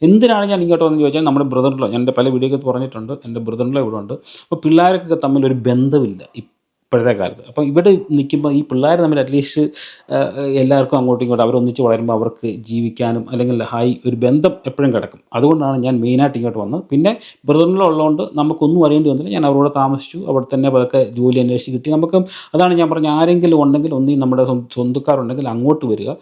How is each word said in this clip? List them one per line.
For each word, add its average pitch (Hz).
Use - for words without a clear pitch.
എന്തിനാണ് 208
ഞാൻ 196
ഇങ്ങോട്ട് 170
വന്നത് 156
ചോദിച്ചാൽ 151
നമ്മുടെ 139
brother-in-law, 131
ഞാൻ 113
എൻ്റെ 123
പല 127
വീഡിയോയ്ക്ക് 135
പറഞ്ഞിട്ടുണ്ട്, 123
എൻ്റെ 117
brother-in-law 123
ഇവിടെ 110
ഉണ്ട്. 101
അപ്പോൾ -
പിള്ളേർക്കൊക്കെ 170
തമ്മിലൊരു 135
ബന്ധമില്ല 123
ഇപ്പോഴത്തെ -
കാലത്ത്. 98
അപ്പം 147
ഇവിടെ 170
നിൽക്കുമ്പോൾ 143
ഈ 143
പിള്ളേർ 147
തമ്മിൽ 156
at 127
least, 143
ആ, 135
എല്ലാവർക്കും 135
അങ്ങോട്ടും 127
ഇങ്ങോട്ടും 120
അവരൊന്നിച്ച് 123
വളരുമ്പോൾ 117
അവർക്ക് 113
ജീവിക്കാനും 117
അല്ലെങ്കിൽ 123
ഹായ് 120
ഒരു 120
ബന്ധം 139
എപ്പോഴും 139
കിടക്കും. -
അതുകൊണ്ടാണ് 139
ഞാൻ 123
മെയിനായിട്ട് 127
ഇങ്ങോട്ട് 113
വന്നത്. 110
പിന്നെ 170
brother-in-law 170
ഉള്ളതുകൊണ്ട് 156
നമുക്കൊന്നും 156
അറിയേണ്ടി 151
വന്നില്ല. 147
ഞാൻ 170
അവരോട് 139
താമസിച്ചു, 135
അവിടെ 135
തന്നെ 135
പതുക്കെ 127
ജോലി 123
അന്വേഷിച്ച് 123
കിട്ടി. 127
നമുക്ക് 165
അതാണ് 180
ഞാൻ 170
പറഞ്ഞ 156
ആരെങ്കിലും 165
ഉണ്ടെങ്കിൽ 147
ഒന്നീ 135
നമ്മുടെ 127
സ്വ-, 123
സ്വന്തക്കാരുണ്ടെങ്കിൽ 127
അങ്ങോട്ട് 131
വരിക, 110